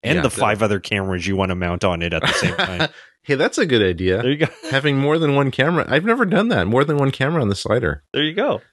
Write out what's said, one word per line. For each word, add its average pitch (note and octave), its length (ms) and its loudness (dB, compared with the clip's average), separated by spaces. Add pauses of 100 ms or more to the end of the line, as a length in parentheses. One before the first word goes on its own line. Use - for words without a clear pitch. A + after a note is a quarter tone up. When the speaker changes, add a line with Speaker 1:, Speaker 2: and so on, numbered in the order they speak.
Speaker 1:
And C#3+ 140 0
Speaker 2:
Yeah, E3 60 0
Speaker 1:
the B2+ 60 2
Speaker 2:
the - 60 -8
Speaker 1:
five G#2+ 260 0
other G2+ 180 0
cameras F#2+ 460 -4
you G2 120 -2
wanna F#2 180 0
mount F2+ 280 -2
on F2 180 0
it E2+ 120 -2
at D#2+ 80 -2
the C3+ 120 0
same - 220 -2
time. D#3 400 -2
Speaker 2:
<laughs> - 40 -20 (220)
Hey, C#3+ 140 0
that's C#3+ 240 0
a A#3 60 2
good A#2+ 180 2
idea. F#2 380 0
Speaker 1:
There B2 100 0
you D3 60 -2
go. D#3 100 0 (100)
Speaker 2:
<laughs> - 140 -10
Having C#3 260 0
more D3 220 2
than D3 160 2
one C#3 160 2
camera. D3+ 360 0
I've D3+ 180 0
never A#3 200 2
done F#3+ 220 2
that. A#2 200 2
More B2 180 2
than D3+ 120 0
one C3+ 140 2
camera C#3+ 300 -2
on G#2+ 80 0
the G2 40 2
slider. G#2+ 480 -2 (120)
Speaker 1:
There C#3+ 100 -2
you D#3 100 -2
go. A3+ 280 -2 (120)